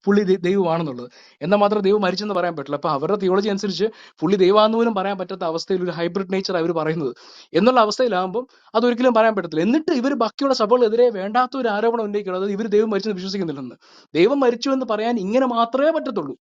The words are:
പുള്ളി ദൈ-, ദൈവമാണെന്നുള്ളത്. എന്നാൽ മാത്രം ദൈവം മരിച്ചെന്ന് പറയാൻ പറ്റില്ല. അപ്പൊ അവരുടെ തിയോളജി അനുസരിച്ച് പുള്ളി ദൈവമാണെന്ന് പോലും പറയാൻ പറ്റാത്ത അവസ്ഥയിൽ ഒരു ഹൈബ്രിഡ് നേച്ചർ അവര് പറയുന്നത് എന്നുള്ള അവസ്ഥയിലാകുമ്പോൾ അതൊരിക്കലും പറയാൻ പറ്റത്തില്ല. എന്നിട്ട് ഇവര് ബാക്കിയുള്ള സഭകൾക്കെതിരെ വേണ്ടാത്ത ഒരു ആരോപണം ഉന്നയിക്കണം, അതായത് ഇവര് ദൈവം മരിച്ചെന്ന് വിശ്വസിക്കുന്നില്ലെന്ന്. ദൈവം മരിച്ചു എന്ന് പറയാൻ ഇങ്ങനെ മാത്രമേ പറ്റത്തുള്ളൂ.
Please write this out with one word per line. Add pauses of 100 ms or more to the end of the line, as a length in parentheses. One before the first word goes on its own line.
പുള്ളി
ദൈ-,
ദൈവമാണെന്നുള്ളത്. (300)
എന്നാൽ
മാത്രം
ദൈവം
മരിച്ചെന്ന്
പറയാൻ
പറ്റില്ല.
അപ്പൊ
അവരുടെ
തിയോളജി
അനുസരിച്ച് (340)
പുള്ളി
ദൈവമാണെന്ന്
പോലും
പറയാൻ
പറ്റാത്ത
അവസ്ഥയിൽ
ഒരു
ഹൈബ്രിഡ്
നേച്ചർ
അവര്
പറയുന്നത് (380)
എന്നുള്ള
അവസ്ഥയിലാകുമ്പോൾ (300)
അതൊരിക്കലും
പറയാൻ
പറ്റത്തില്ല.
എന്നിട്ട്
ഇവര്
ബാക്കിയുള്ള
സഭകൾക്കെതിരെ
വേണ്ടാത്ത
ഒരു
ആരോപണം
ഉന്നയിക്കണം,
അതായത്
ഇവര്
ദൈവം
മരിച്ചെന്ന്
വിശ്വസിക്കുന്നില്ലെന്ന്. (400)
ദൈവം
മരിച്ചു
എന്ന്
പറയാൻ
ഇങ്ങനെ
മാത്രമേ
പറ്റത്തുള്ളൂ. (100)